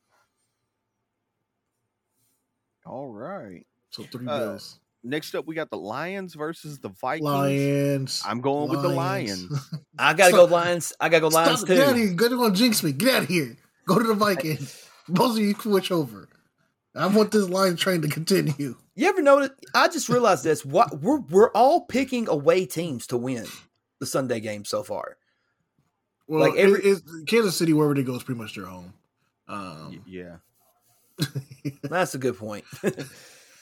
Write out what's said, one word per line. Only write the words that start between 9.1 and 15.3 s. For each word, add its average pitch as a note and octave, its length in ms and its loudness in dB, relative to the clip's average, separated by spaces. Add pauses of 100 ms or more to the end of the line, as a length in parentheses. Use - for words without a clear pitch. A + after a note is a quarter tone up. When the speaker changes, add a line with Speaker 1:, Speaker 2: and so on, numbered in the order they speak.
Speaker 1:
Lions. C#3+ 180 -8 (180)
Speaker 2:
<laughs> - 120 -16
Speaker 3:
I C#3 140 4
gotta F#3 200 6
Speaker 2:
Stop. F3 160 10
Speaker 3:
go F3 60 2
Lions. E3+ 440 -2
I D#3+ 100 0
gotta D#3+ 120 6
go D#3+ 80 2
Speaker 2:
Stop D#3+ 180 4
Speaker 3:
Lions D#3+ 160 0
Speaker 2:
it. - 40 -8
Speaker 3:
too. F#3 80 4
Speaker 2:
Get C4 120 6
out C#4 40 4
of B3 60 2
here. G#3+ 160 2
Good, A3 180 2
you're B3+ 80 -2
gonna A3 160 2
jinx A3 280 2
me. D#3 100 0
Get G#3+ 200 2
out G#3+ 100 2
of C#3 60 -4
here. D3 280 -2 (280)
Go G3 140 2
to A#3 80 2
the A3+ 80 2
Vikings. D#3+ 840 -2
Speaker 3:
<laughs> - 120 -20
Speaker 2:
Both A3+ 240 2